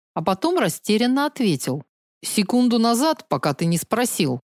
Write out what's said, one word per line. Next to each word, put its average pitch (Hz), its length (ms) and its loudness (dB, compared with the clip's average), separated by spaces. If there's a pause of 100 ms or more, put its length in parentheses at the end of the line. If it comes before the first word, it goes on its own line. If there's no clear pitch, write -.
(160)
а 160 80 -6
потом 311 340 0
растерянно 247 720 0
ответил. 151 560 -2 (400)
"Секунду 240 560 2
назад, 233 500 0
пока 143 240 0
ты 170 120 -4
не 170 120 0
спросил, 170 720 -2